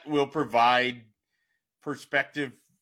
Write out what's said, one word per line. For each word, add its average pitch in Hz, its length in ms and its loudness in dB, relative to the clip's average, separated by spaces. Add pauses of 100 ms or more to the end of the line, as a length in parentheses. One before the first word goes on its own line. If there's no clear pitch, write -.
will 143 200 0
provide 123 760 0 (800)
perspective, 139 680 -6 (300)